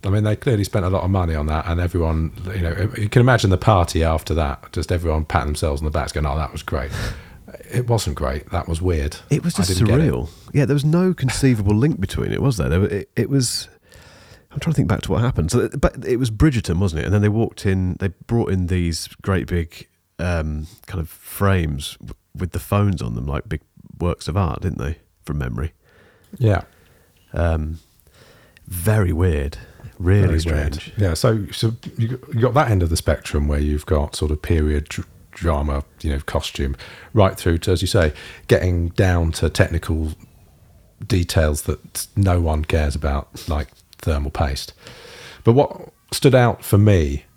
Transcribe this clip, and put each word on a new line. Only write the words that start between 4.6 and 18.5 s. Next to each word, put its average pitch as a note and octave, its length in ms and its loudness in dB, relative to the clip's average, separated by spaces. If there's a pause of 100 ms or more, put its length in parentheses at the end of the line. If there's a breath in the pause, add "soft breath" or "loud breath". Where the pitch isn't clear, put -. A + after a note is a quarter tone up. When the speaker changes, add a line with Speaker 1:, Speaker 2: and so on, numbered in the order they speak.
Speaker 1:
just - 200 -4
everyone D#2+ 320 0
patting D2 240 0
themselves D2 320 -2
on D2 40 -6
the D2+ 80 0
backs C#2+ 200 -2
going, D2+ 140 -2
"Oh, C#2+ 100 -2
that D2+ 160 -4
was D2+ 120 -12
great." C#2+ 260 -4 (800 loud breath)
It A#2+ 180 -2
wasn't G#2+ 280 0
great. C#2 340 -6
That E2+ 180 -4
was E2 140 -2
weird. D#2 340 0 (140)
Speaker 2:
It - 120 0
was E3+ 120 -2
Speaker 1:
I - 40 -4
Speaker 2:
just F#2 200 0
Speaker 1:
didn't A#2+ 100 4
get B2 120 4
it. D#3 120 2
Speaker 2:
surreal. B1 160 -4 (240 loud breath)
Yeah, C#3 140 2
there C3+ 80 2
was C#3+ 100 0
no F3 300 4
conceivable A2+ 600 2
link C#3 260 2
between A#1+ 320 -4
it, G1+ 100 -2
was B2 160 0
there? C#2 100 0
There, F2 160 2
it, - 320 -4
it A#2+ 140 0
was, C3+ 380 0 (840 loud breath)
I'm - 80 -6
trying E3 120 -2
to - 40 2
think G2 120 2
back G2+ 140 0
to - 100 -4
what D#2 100 2
happened. G#2 280 0
So, A#2 180 2
but - 380 -2
it B2 120 0
was A#2+ 120 0
Bridgerton, A2 480 2
wasn't D#2+ 240 0
it? - 40 -4
And F2+ 80 2
then G#2 80 4
they G#2 60 4
walked G#2+ 380 -2
in, F#2+ 280 0
they F#2+ 140 -4 (180)
brought A#2 240 0